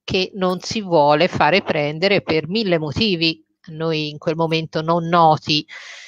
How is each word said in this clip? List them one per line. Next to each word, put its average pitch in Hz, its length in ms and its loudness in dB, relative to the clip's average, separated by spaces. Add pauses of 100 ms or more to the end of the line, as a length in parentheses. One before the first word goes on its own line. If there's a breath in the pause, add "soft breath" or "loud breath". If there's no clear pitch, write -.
che 185 300 -2
non 185 260 -2
si - 220 -6
vuole 156 460 4
fare 165 340 2
prendere 160 600 0
per 156 260 -2
mille 190 300 0
motivi, 160 640 -2 (240)
a 170 40 -16
noi 156 380 -4
in 151 80 -14
quel 160 180 -4
momento 160 460 -2
non 165 260 0
noti. 156 560 2 (440 loud breath)